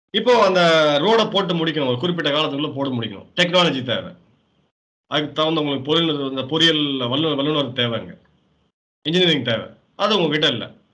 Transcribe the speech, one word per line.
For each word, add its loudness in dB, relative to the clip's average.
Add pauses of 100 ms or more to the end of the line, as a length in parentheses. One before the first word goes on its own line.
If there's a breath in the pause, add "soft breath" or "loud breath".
(140)
இப்போ 2 (100)
அந்த 4 (360)
ரோட 4
போட்டு 0
முடிக்கணும், -2
ஒரு -2
குறிப்பிட்ட -2
காலத்துக்குள்ள -2
போட்டு -4
முடிக்கணும். -8
டெக்னாலஜி 2
தேவை, -6 (1000)
அதுக்கு -4
தகுந்த 0
உங்களுக்கு -4
பொருள், 0
இந்த -6
பொறியியல் 0 (240)
வல்லுநர், -2
வல்லுநர் -2
தேவைங்க, -4 (920)
Engineering 2
தேவை, -2 (300)
அது 0
உங்ககிட்ட 0
இல்ல. -8 (280)